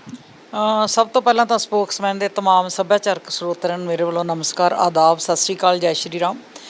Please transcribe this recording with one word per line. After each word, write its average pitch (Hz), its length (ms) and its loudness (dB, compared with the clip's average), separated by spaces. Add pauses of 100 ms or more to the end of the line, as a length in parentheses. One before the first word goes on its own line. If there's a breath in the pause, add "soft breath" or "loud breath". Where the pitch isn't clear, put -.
(140)
ਅ, 214 720 -4
ਸਭ 226 220 2
ਤੋਂ 240 140 2
ਪਹਿਲਾਂ 233 240 4
ਤਾਂ 226 120 0
ਸਪੋਕਸਮੈਨ 196 600 -2
ਦੇ 196 100 -2
ਤਮਾਮ 190 400 2
ਸੱਭਿਆਚਾਰਕ 190 640 -2
ਸਰੋਤਿਆਂ 175 480 -4
ਨੂੰ 180 80 -8
ਮੇਰੇ 170 180 -2
ਵੱਲੋਂ 170 200 -2
ਨਮਸਕਾਰ, 170 480 -2
ਆਦਾਬ, 165 460 4
ਸਤਿ 170 180 -2
ਸ਼੍ਰੀ 185 200 -2
ਅਕਾਲ, 180 220 2
ਜੈ 170 140 0
ਸ਼੍ਰੀ 170 280 -6
ਰਾਮ। 180 180 -2 (320 loud breath)